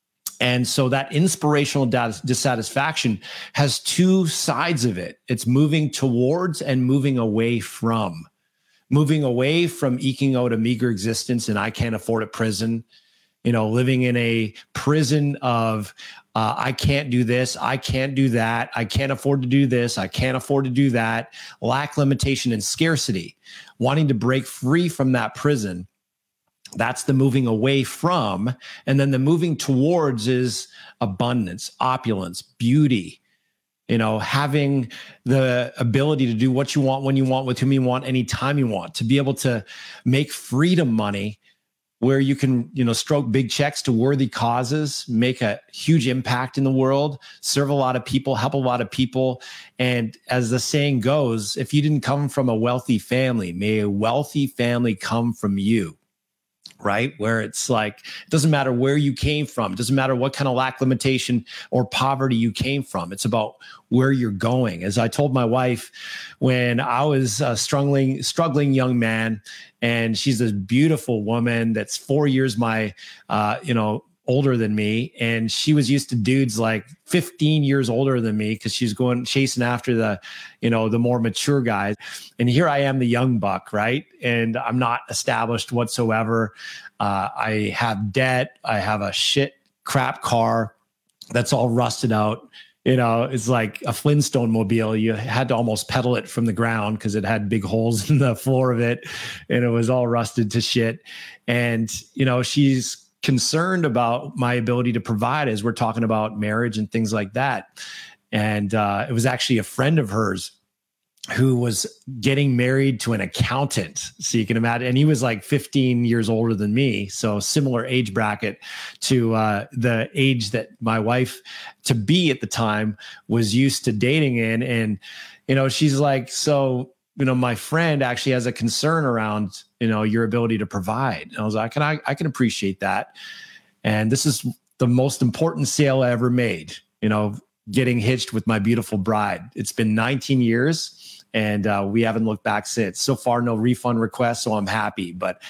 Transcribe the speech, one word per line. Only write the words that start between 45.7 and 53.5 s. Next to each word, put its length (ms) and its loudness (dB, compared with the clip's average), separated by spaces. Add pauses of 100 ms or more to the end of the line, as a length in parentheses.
huge 340 2
impact 500 -2
in 60 2
the 80 2
world, 480 2 (220)
serve 280 0
a 40 0
lot 240 2
of 60 -6
people, 320 0
help 200 -2
a 20 2
lot 240 0
of 80 -6
people. 520 0 (360)
And 400 0 (100)
as 240 0
the 60 2
saying 440 0
goes, 560 0
if 180 -2
you 60 4
didn't 200 2
come 280 -2
from 200 0
a 60 2
wealthy 420 0
family, 540 0